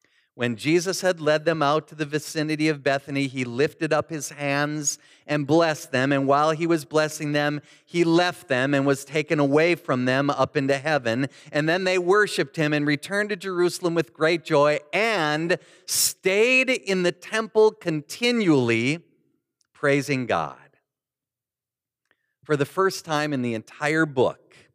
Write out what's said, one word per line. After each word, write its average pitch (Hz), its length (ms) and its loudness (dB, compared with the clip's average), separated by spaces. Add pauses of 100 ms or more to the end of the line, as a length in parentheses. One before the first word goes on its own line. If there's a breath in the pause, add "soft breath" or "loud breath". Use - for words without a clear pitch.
(340)
When 120 220 -4
Jesus 165 440 -2
had 180 180 -2
led 151 280 0
them 160 160 0
out 151 260 0
to - 60 -20
the 156 100 -6
vicinity 151 640 -4
of 143 140 -2
Bethany, 139 440 -2
he 131 200 -6
lifted 151 440 -2
up 151 200 -2
his 156 180 -8
hands 147 680 -4 (280 soft breath)
and 147 200 -2
blessed 156 460 0
them. 131 200 0
And 139 140 0
while 143 240 4
he 160 160 -2
was 165 180 0
blessing 151 480 -2
them, 147 300 -2 (240 soft breath)
he 170 180 0
left 170 420 2
them 135 280 0
and 139 120 2
was 139 160 0
taken 156 380 -2
away 151 360 4
from 131 280 -4
them 131 240 0
up 135 260 0
into 139 220 0
heaven. 135 540 -2 (200 loud breath)
And 151 160 0
then 180 180 0
they 185 120 0
worshiped 185 600 0
him 151 180 0
and 147 120 0
returned 196 440 -2
to 214 60 -6
Jerusalem 175 580 -2
with 165 180 -2
great 160 320 0
joy 147 360 2 (120)
and 170 640 0 (300 soft breath)
stayed 240 840 0
in 196 340 -2
the 175 100 0
temple 214 580 2
continually, 156 1300 0 (720)
praising 139 540 0
God. 78 320 -2 (1900)
For 151 140 0
the 139 80 -2
first 190 400 -2
time 151 260 -2
in 131 80 -2
the 120 140 -4
entire 151 500 -2
book 131 500 -2 (200)